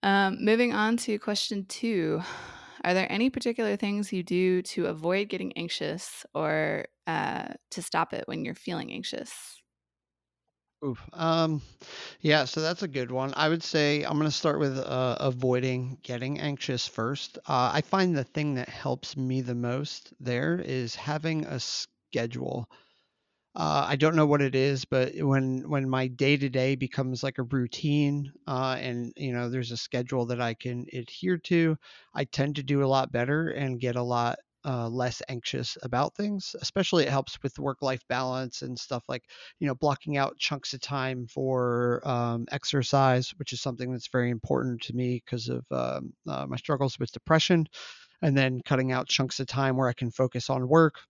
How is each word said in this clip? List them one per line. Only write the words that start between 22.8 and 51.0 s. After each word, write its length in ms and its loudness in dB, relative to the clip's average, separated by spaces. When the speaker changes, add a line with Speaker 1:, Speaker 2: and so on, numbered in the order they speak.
Speaker 2:
Uh, 340 2
I 60 2
don't 200 4
know 120 8
what 160 4
it 100 0
is, 320 2
but 320 2
when, 500 2
when 220 0
my 180 0
day-to-day 680 2
becomes 480 -2
like 160 -4
a 40 0
routine, 880 0
uh, 340 -2
and, 380 -6
you 160 -4
know, 160 -2
there's 220 -4
a 60 -8
schedule 500 -2
that 120 -2
I 140 0
can 400 -6
adhere 460 -2
to, 360 4
I 120 -2
tend 320 0
to 60 -4
do 200 2
a 40 4
lot 240 4
better 380 0
and 300 -2
get 160 0
a 80 0
lot, 340 0
uh, 260 -2
less 380 -2
anxious 540 -6
about 340 0
things. 460 -4
Especially 440 2
it 40 0
helps 320 -2
with 160 -6
work-life 500 -2
balance 540 -2
and 160 -6
stuff 320 -6
like, 140 -6
you 60 0
know, 80 2
blocking 440 0
out 200 2
chunks 380 -4
of 60 -8
time 440 -4
for, 840 2
um, 440 0
exercise, 880 4
which 140 -8
is 80 -8
something 300 -4
that's 180 -6
very 200 2
important 540 0
to 120 -8
me 300 0
'cause 240 -6
of, 220 -4
um, 420 -4
uh, 180 -4
my 120 -6
struggles 420 -2
with 120 -4
depression, 540 4
and 160 4
then 240 2
cutting 300 2
out 160 0
chunks 320 0
of 80 -4
time 300 2
where 120 4
I 40 0
can 180 -2
focus 380 0
on 180 0
work. 320 6